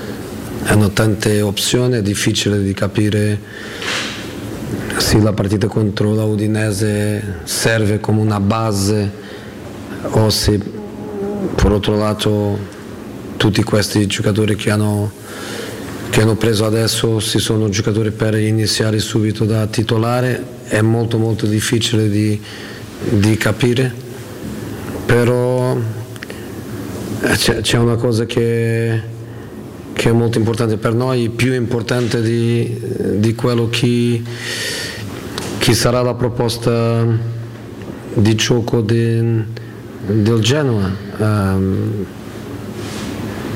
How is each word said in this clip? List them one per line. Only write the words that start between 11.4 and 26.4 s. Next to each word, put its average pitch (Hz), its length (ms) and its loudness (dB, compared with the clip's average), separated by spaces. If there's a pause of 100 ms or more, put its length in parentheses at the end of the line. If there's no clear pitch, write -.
per 95 160 4
altro 104 240 2
lato, 104 640 2 (800)
tutti 107 260 2
questi 104 440 2
giocatori 104 500 0
che 107 120 -2
hanno, 104 420 0 (960)
che 117 120 4
hanno 110 140 4
preso 110 300 2
adesso, 110 560 2
se 110 180 0
sono 110 300 2
giocatori 107 420 0
per 110 240 0
iniziare 107 640 2
subito 107 460 0
da 110 220 2
titolare. 117 1000 0
È 107 160 0
molto, 113 360 2
molto 113 280 0
difficile 107 640 2
di, 104 300 2 (680)
di 104 280 4
capire, 120 560 2 (1120)
però, 123 680 2
eh, - 1600 -6